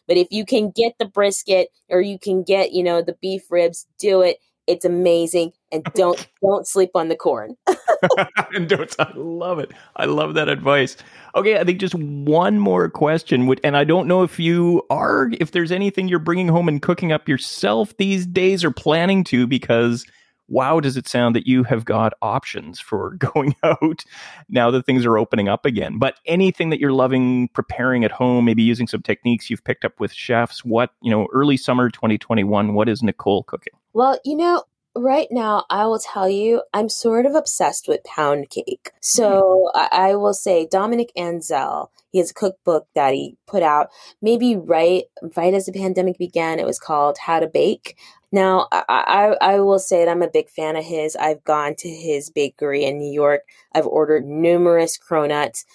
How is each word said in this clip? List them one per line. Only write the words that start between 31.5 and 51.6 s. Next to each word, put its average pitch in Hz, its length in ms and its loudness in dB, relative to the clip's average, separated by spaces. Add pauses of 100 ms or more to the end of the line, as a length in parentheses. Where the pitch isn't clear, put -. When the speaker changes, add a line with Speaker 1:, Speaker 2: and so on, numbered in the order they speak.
Speaker 2:
summer 123 340 0
twenty 110 280 -2
twenty-one, 104 560 0
what 107 140 2
is 107 140 -2
Nicole 98 420 0
cooking? - 300 -14 (180)
Speaker 1:
Well, 262 320 2
you 294 120 -4
know, 349 280 0 (320)
right 262 340 0
now, 220 400 -2
I 208 160 0
will 220 140 -2
tell 190 280 -4
you, 214 340 0 (120)
I'm 214 140 -2
sort 233 380 0
of 285 100 2
obsessed - 500 -2
with 151 160 -2
pound 143 480 -2
cake. - 400 -8 (100)
So 196 720 4
Speaker 2:
Hmm. - 80 2
Speaker 1:
I, - 80 0 (220)
I 196 60 2
will 202 180 0
say 170 340 0
Dominic 233 480 0
Ansel, 160 760 -6 (180)
he 185 80 0
has 175 140 0
a - 20 -20
cookbook 175 640 -2
that 139 180 2
he 139 220 -8 (100)
put 190 160 -2
out 151 280 2 (300)
maybe 233 360 2
right, 170 480 2 (320)
right 180 180 2
as 190 120 -2
the 190 60 -10
pandemic 185 460 -2
began. 165 400 -4
It 165 80 -4
was - 140 -6
called 147 380 0
How 165 200 -2
to 160 80 0
Bake. 156 500 -2 (360)
Now, 190 380 2
I, 196 680 2
I, 190 140 4
I 202 60 2
will 196 200 4
say 175 240 2
that 170 60 2
I'm 175 120 0
a 165 80 -2
big 156 200 0
fan 156 260 -6
of 156 80 -6
his. 156 320 -6
I've 151 260 -2
gone 151 360 -2